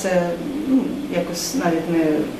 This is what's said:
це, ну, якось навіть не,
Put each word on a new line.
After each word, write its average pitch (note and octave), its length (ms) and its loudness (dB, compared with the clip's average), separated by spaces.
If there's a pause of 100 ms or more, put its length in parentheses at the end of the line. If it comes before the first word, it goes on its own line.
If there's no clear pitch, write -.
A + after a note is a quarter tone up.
це, F3+ 280 2 (380)
ну, C4 140 4 (340)
якось - 400 -4
навіть E3 340 0
не, E3 160 2 (340)